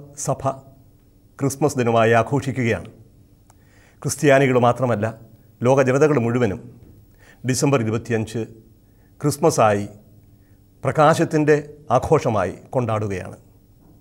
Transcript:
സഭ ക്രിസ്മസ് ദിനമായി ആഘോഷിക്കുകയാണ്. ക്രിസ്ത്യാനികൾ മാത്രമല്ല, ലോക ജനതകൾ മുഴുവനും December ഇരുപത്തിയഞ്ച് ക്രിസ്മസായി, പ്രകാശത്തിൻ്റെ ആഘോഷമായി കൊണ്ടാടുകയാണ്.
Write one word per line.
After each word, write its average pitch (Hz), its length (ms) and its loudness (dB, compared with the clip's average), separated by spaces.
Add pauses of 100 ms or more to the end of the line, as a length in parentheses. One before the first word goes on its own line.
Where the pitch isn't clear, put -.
(260)
സഭ - 180 -6 (960)
ക്രിസ്മസ് 135 400 -2
ദിനമായി 113 320 2
ആഘോഷിക്കുകയാണ്. 117 800 -2 (1080)
ക്രിസ്ത്യാനികൾ 135 680 2
മാത്രമല്ല, 120 380 0 (600)
ലോക 135 220 4
ജനതകൾ 143 380 2
മുഴുവനും 117 340 -2 (880)
December 139 360 0
ഇരുപത്തിയഞ്ച് 110 580 -4 (760)
ക്രിസ്മസായി, 113 680 0 (1000)
പ്രകാശത്തിൻ്റെ 151 720 2 (340)
ആഘോഷമായി 113 640 0 (200)
കൊണ്ടാടുകയാണ്. 110 600 -6 (640)